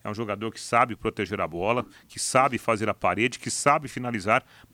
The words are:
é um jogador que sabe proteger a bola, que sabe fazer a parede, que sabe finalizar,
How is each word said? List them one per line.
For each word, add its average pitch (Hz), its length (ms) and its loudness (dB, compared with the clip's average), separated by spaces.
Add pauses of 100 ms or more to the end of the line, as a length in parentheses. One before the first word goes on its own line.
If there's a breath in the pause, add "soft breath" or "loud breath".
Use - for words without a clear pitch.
é 107 80 -8
um 104 40 -8
jogador 107 380 -6
que - 80 -16
sabe 120 360 2
proteger 101 440 -4
a 85 60 0
bola, 98 400 -2 (220 loud breath)
que - 100 -16
sabe 127 400 2
fazer 110 300 0
a 98 60 -2
parede, 101 440 0
que - 120 -8
sabe 143 360 2
finalizar, 117 580 0 (300 soft breath)